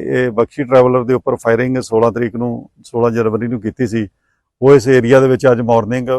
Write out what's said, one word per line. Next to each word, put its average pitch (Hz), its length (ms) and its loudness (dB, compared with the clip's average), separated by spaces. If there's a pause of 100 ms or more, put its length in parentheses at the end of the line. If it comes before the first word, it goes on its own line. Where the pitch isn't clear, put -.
ਇਹ 127 300 -2
ਬਖਸ਼ੀ 117 340 -4
ਟਰੈਵਲਰ 127 400 2
ਦੇ 127 100 0
ਉੱਪਰ 123 220 -2
ਫਾਇਰਿੰਗ 123 420 -2
ਸੋਲਾਂ 113 340 0
ਤਰੀਕ 117 240 -6
ਨੂੰ, 120 340 -8 (140)
ਸੋਲਾਂ 120 260 -2
ਜਨਵਰੀ 110 360 -2
ਨੂੰ 120 140 -6
ਕੀਤੀ 110 260 -6
ਸੀ, 107 220 -4 (540)
ਉਹ 135 120 6
ਇਸ 123 140 2
ਏਰੀਆ 127 320 4
ਦੇ 135 80 2
ਵਿੱਚ 131 240 0
ਅੱਜ 113 80 0
ਮਾਰਨਿੰਗ 117 480 -2 (100)